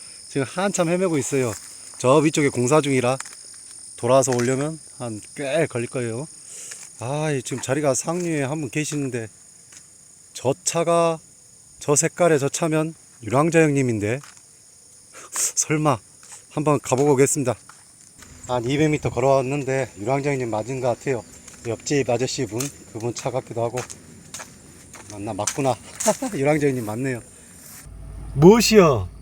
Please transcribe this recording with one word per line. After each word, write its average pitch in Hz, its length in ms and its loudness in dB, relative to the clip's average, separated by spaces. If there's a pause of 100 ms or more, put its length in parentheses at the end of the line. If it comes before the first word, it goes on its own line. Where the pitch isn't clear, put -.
(300)
지금 135 200 -2
한참 185 380 -2
헤매고 175 300 0
있어요. 127 360 0 (440)
저 127 220 4
위쪽에 151 280 2
공사 127 320 2
중이라 135 380 2 (800)
돌아서 131 340 4
오려면 131 480 0 (200)
한 113 200 -10 (160)
꽤 147 320 0
걸릴 120 220 -6
거예요. 120 360 -6 (760)
아, 147 300 -4
이 131 120 -2
지금 123 180 -8
자리가 139 320 0
상류에 165 500 -4
한 151 180 -4
분 131 80 -6
계시는데 135 580 -6 (1040)
저 131 200 -2 (100)
차가, 170 560 0 (600)
저 147 140 0
색깔의 160 460 2
저 139 80 0
차면 156 460 -2 (280)
유랑자 156 420 4
형님인데 127 580 0 (1300)
설마 151 420 0 (540)
한번 147 280 0
가보고 139 340 2
오겠습니다. 131 420 2 (920)
한 123 180 -2
이백 147 260 2
미터 143 180 -2
걸어왔는데 135 920 0
유랑자 139 320 -2
형님 127 180 -2
맞은 110 300 -4
것 123 100 -2
같아요. 117 340 -4 (440)
옆집 131 420 -2
아저씨 123 360 -2
분, 107 140 -6 (320)
그분 113 240 -6
차 - 160 -8
같기도 120 320 -6
하고. 120 160 -4 (1300)
맞나? 101 220 -8
맞구나. 123 400 -2 (320)
<laughs> 214 300 -2
유랑자 147 320 2
형님 127 180 -2
맞네요. 117 360 -4 (1120)
무엇이여? 170 760 8 (140)